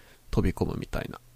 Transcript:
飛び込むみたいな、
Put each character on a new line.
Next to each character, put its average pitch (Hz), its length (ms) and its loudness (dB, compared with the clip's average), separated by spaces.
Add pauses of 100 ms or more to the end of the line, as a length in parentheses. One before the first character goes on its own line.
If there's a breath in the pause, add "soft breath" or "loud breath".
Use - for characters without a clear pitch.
(300 soft breath)
飛 - 160 4
び 90 80 4
込 - 120 0
む 87 120 -4
み - 80 -6
た - 160 -4
い - 80 -6
な、 - 100 -10 (160)